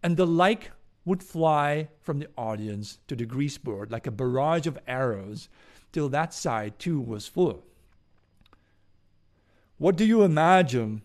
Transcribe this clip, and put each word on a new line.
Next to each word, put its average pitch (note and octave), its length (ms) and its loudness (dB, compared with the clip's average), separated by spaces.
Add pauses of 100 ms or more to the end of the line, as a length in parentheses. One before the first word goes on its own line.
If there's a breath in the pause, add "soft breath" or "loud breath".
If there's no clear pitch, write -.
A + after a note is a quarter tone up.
And E3+ 120 2
the F3+ 120 4
like F3 440 2 (340)
would F#3 180 -2
fly D3+ 640 0 (100)
from C#3+ 200 -4
the D3 180 -10
audience G#2+ 720 -8
to C#3+ 80 -6
the A#2 100 -6
grease C#3 320 -4
board G#2+ 340 -8
like A2+ 140 -8
a B2+ 60 -6
barrage C3 560 -2
of D3+ 180 -8
arrows, A2 640 -6 (420 soft breath)
till D3 180 -2
that D#3 220 -2
side A2 460 -6
too D#3+ 240 -2
was A2+ 260 -8
full. D#3 380 -2 (2250)
"What E3+ 160 2
do G3 100 4
you A3 160 6
imagine" D3+ 840 4